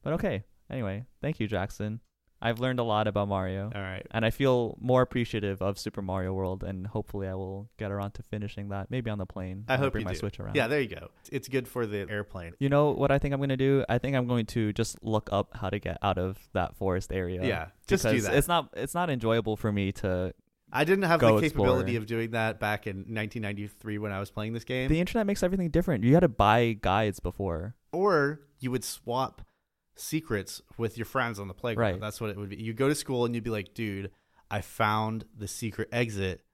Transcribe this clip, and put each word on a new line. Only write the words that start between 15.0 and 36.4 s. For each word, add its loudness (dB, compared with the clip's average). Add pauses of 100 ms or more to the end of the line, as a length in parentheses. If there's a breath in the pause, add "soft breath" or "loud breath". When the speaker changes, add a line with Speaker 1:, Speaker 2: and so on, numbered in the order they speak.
Speaker 1:
look 2
up 0
how -4
to -2
get -6
out 2
of -2 (160)
that 0
forest -2
area. -2
Speaker 2:
Yeah, -2 (180)
just 4
do 4
Speaker 1:
Because 4
Speaker 2:
that. 2
Speaker 1:
it's 6
not, 0
it's -4
not 0
enjoyable 2
for 0
me 0
to -2 (380)
Speaker 2:
I 0
didn't 4
have 4
Speaker 1:
go 6
Speaker 2:
the 4
capability 2
Speaker 1:
explore. -2
Speaker 2:
of -8
doing -2
that 0
back -2
in -6
nineteen -4
ninety-three -6
when -4
I -4
was -6
playing -6
this -6
game. -2
Speaker 1:
The 4
internet 0
makes 0
everything 0
different. 2
You 8
had 10
to 6
buy 6
guides 2
before. -4 (180)
Speaker 2:
Or 4 (180)
you -4
would -2
swap -4 (540)
secrets -6 (160)
with -4
your -4
friends -2
on -6
the -10
playground. 0
Speaker 1:
Right. -4
Speaker 2:
That's -8
what -4
it -8
would -8
be. -12
You -6
go 2
to 4
school 0
and -2
you'd -4
be -4
like, -6
"Dude, -6 (380 soft breath)
I -2
found 0 (120)
the -8
secret -6
exit -2 (120)